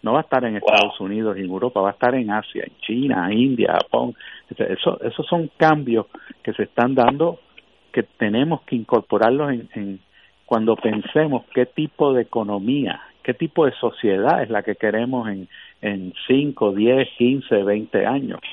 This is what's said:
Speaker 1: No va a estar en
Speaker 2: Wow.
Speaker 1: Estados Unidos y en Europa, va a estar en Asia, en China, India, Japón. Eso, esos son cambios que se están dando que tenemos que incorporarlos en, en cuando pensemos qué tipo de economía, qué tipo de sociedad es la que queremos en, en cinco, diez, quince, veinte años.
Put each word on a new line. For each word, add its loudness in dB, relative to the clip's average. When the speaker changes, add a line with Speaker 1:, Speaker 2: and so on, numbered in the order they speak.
Speaker 1:
No 0
va 4
a -2
estar 0
en -2
Speaker 2:
Wow. -4
Speaker 1:
Estados 2
Unidos -4
y -8
en -6
Europa, -2
va 2
a -4
estar 0
en -2
Asia, -4
en -20
China, -2
India, 2
Japón. -2
Eso, -2
esos -6
son -2
cambios 2
que -6
se -2
están 0
dando 2
que 0
tenemos -2
que -6
incorporarlos 2
en, -6
en -8
cuando 2
pensemos -2
qué 2
tipo 0
de 2
economía, -4
qué -2
tipo 0
de 4
sociedad 0
es -6
la 0
que -4
queremos -2
en, -8
en -6
cinco, 2
diez, 2
quince, 2
veinte 0
años. -4